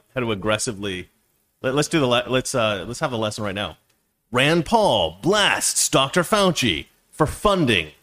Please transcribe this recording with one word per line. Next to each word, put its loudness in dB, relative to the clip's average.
how -4
to -2
aggressively. -4
Let, 0
let's 0
do 0
the 2
le-, 2
let's, -2
uh, 0
let's -10
have -2
the -4
lesson -4
right -6
now. -8
Rand 2
Paul 2
blasts 0
Doctor 2
Fauci 2
for 0
funding 0